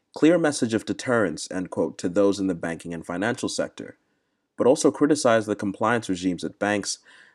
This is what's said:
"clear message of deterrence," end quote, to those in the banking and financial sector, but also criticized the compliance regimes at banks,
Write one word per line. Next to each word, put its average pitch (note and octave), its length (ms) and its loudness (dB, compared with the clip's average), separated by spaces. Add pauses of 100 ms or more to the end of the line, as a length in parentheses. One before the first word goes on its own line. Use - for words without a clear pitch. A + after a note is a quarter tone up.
(160)
"clear E3+ 240 6
message C3+ 340 0
of G#2 120 0
deterrence," G2+ 640 0
end F2+ 180 -6
quote, - 300 -4
to G2 100 -4
those G2+ 300 2
in F#2+ 80 -2
the F2+ 80 -2
banking E2+ 360 -8
and E2 140 -10
financial F#2 440 -4
sector, - 480 -8 (600)
but - 80 4
also C#3 240 4
criticized B2 560 2
the G#2 80 -2
compliance A2 520 -2
regimes F2+ 360 -2
at D2 160 -10
banks, G2+ 400 -2 (360)